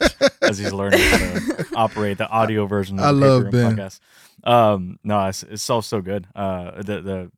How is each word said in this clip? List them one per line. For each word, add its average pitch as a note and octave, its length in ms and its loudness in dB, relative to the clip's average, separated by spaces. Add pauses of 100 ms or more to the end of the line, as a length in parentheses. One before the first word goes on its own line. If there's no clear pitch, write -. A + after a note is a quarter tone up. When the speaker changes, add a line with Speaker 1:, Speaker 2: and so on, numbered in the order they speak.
(440)
Speaker 1:
as - 160 2
he's G2+ 120 -4
learning G2 280 2
how - 180 4
to G3+ 540 -4
Speaker 2:
<laughs> - 40 -8
Speaker 1:
operate G#2 440 0
the A2 100 -4
audio A2 380 0
version F#2+ 320 -2
of A#2+ 60 2
Speaker 2:
I - 20 4
Speaker 1:
the C#3+ 60 4
Speaker 2:
love C3+ 320 4
Speaker 1:
Paper A#2 120 0
Room A#2 180 2
Speaker 2:
Ben. G2 120 -6
Speaker 1:
podcast. - 120 -18 (480)
Um, G#2 560 2
no, G2+ 220 0
it's, F#2+ 160 -6
it's G#2 220 -12
so, A#2 180 -2
so G#2 200 -6
good. F#2 340 -6
Uh, F#2+ 480 -8
the, G2 180 -8
the, F#2 360 -8